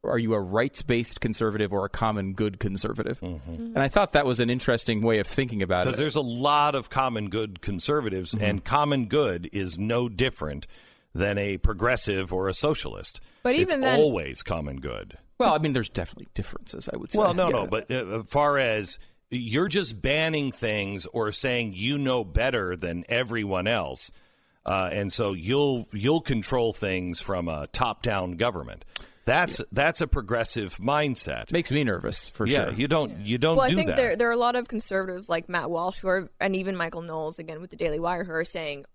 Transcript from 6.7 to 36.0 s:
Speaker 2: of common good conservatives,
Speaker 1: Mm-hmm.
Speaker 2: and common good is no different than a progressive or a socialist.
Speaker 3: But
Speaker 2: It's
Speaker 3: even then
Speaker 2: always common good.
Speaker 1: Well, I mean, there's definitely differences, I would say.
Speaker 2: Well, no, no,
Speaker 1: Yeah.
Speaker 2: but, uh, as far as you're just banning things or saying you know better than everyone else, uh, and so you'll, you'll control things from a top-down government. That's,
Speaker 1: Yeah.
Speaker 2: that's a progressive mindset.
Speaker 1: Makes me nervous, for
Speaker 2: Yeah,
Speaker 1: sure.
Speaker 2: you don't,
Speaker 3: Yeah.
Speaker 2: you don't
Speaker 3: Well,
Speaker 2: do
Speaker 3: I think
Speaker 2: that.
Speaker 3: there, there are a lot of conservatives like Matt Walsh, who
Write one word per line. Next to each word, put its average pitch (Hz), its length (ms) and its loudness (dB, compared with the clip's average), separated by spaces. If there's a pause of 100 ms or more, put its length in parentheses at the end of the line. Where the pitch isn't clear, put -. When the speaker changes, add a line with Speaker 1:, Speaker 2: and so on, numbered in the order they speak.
Speaker 2:
of 127 160 -4
common 113 400 0
good 107 300 -4
conservatives, 98 760 -2
Speaker 1:
Mm-hmm. 104 80 0
Speaker 2:
and 104 200 0
common 139 440 2
good 95 440 0
is 92 280 -4
no 117 280 0
different 85 600 -2 (480)
than 101 240 2
a 101 180 -2
progressive 98 760 2
or 95 160 0
a 92 40 -2
socialist. - 680 -2 (220)
Speaker 3:
But 247 140 2
Speaker 2:
It's 339 60 4 (100)
Speaker 3:
even 277 100 2
then 262 180 4
Speaker 2:
always 90 440 2
common 73 360 -4
good. 58 380 -8 (220)
Speaker 1:
Well, 196 160 6
I - 20 4
mean, 156 160 2
there's 120 160 0
definitely - 460 -6
differences, - 580 -8
I - 40 -6
would - 140 -8
say. 208 60 2
Speaker 2:
Well, 196 160 6
no, 180 160 4
no, 123 140 2
Speaker 1:
Yeah. 92 80 -4
Speaker 2:
but, 107 180 -4
uh, 113 300 -4
as 101 100 -10
far 143 300 4
as 110 400 0 (320)
you're 123 380 0
just 143 340 -2
banning 147 480 0
things 101 560 -2
or 107 240 -2
saying 120 420 -2
you 117 240 -2
know 127 260 0
better 101 520 0
than 85 340 -4
everyone 104 580 0
else, 87 440 -2 (560)
uh, 95 240 0
and 98 200 -2
so 104 220 0
you'll, 123 600 0
you'll 135 280 2
control 117 520 0
things 92 480 -2
from 90 260 -2
a 76 240 -4
top-down 104 680 -2
government. 82 480 -4 (400)
That's, 160 340 4
Speaker 1:
Yeah. - 120 -4
Speaker 2:
that's 147 300 2
a 151 60 0
progressive 113 680 0
mindset. 123 720 -2
Speaker 1:
Makes 165 200 0
me 143 120 4
nervous, - 460 -2
for - 160 -2
Speaker 2:
Yeah, 123 200 4
Speaker 1:
sure. - 80 -4
Speaker 2:
you 123 140 0
don't, 147 220 2
Speaker 3:
Yeah. - 140 -10
Speaker 2:
you 110 160 0
don't 160 180 4
Speaker 3:
Well, 262 100 6
Speaker 2:
do - 60 4
Speaker 3:
I - 20 4
think - 120 2
Speaker 2:
that. 78 100 2
Speaker 3:
there, 240 180 2
there 233 140 2
are 233 40 2
a 233 40 0
lot 240 180 2
of 240 120 -2
conservatives 190 600 -4
like 170 200 -2
Matt 170 220 -2
Walsh, 170 280 -2
who 190 80 -2